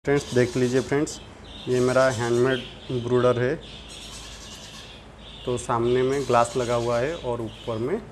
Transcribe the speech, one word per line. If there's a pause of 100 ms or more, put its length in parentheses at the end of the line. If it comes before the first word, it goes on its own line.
फ्रेंड्स,
देख
लीजिए
फ्रेंड्स, (480)
ये
मेरा
हैंडमेड
ब्रूडर
है। (1900)
तो
सामने
में
ग्लास
लगा
हुआ
है
और
ऊपर
में (120)